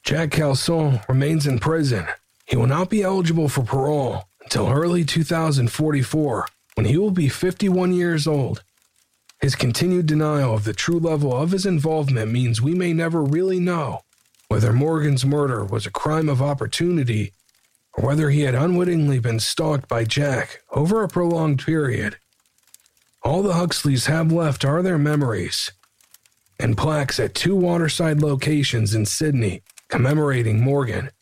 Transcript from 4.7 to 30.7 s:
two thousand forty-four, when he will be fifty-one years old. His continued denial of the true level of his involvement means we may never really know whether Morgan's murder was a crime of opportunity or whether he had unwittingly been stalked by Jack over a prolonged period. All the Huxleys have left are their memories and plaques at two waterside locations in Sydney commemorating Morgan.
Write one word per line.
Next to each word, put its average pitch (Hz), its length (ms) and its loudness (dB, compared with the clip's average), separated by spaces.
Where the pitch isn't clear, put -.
two 160 180 0
thousand 151 480 0
forty-four, 147 720 0
when - 100 0
he 131 120 2
will 202 140 2
be 170 180 2
fifty-one 180 640 0
years 170 340 0
old. 139 360 -2
His 135 140 0
continued 170 500 0
denial 151 480 2
of 107 120 0
the 110 80 -4
true 170 260 -2
level 147 340 0
of 156 180 0
his 190 140 -2
involvement 147 640 0
means 117 320 0
we 151 140 0
may 180 160 0
never 165 320 0
really 180 380 0
know 156 400 -2
whether 107 240 2
Morgan's 147 520 2
murder 135 380 0
was 104 220 -4
a - 60 -12
crime 156 360 -2
of 131 140 0
opportunity 135 880 -2
or - 120 -2
whether 147 260 2
he 147 100 4
had 135 120 0
unwittingly 160 640 2
been 117 220 0
stalked 151 480 -2
by 117 160 -2
Jack 135 580 -2
over 185 300 2
a 185 60 0
prolonged 165 560 0
period. 139 540 -2
All 160 180 0
the 196 120 0
Huxleys 151 540 0
have 160 220 2
left 160 360 0
are 156 160 2
their 185 160 2
memories 139 720 0
and 117 180 0
plaques 147 400 -2
at 110 160 -4
two 190 220 0
waterside 170 680 0
locations 135 720 0
in 110 120 0
Sydney 120 560 -2
commemorating 127 720 0
Morgan. 127 520 0